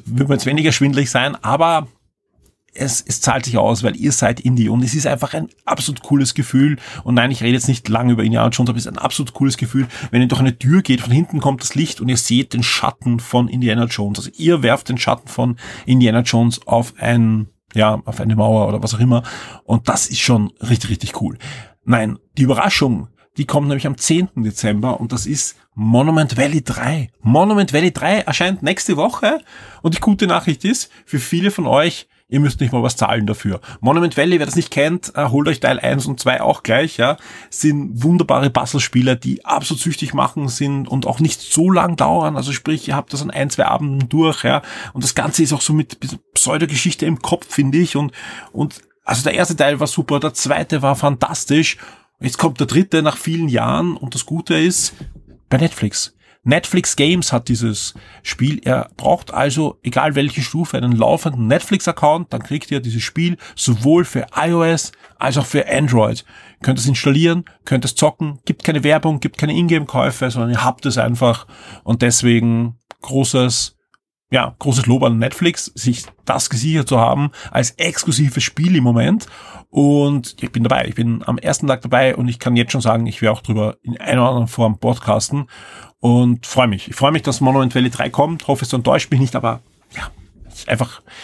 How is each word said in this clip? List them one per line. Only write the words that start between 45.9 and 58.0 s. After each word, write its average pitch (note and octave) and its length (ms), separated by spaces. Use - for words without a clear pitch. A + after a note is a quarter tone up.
bisschen - 180
Pseudogeschichte D3+ 720
im D#3+ 160
Kopf, - 260
finde C#3 300
ich. F3 180
Und, C#3+ 160
und, C#3+ 300
also A#2 180
der D3 140
erste F3 200
Teil C#3+ 240
war D3 80
super, C#3+ 320
der D3 140
zweite D3+ 480
war C#3 140
fantastisch. D3 800
Jetzt B2+ 200
kommt D3+ 200
der D3 60
dritte D#3+ 380
nach D3+ 140
vielen E3 320
Jahren C3 460
und B2+ 200
das - 100
Gute E3 300
ist, E3+ 400
bei C3 100
Netflix. - 560
Netflix F3 480
Games E3 380
hat - 160
dieses A2+ 460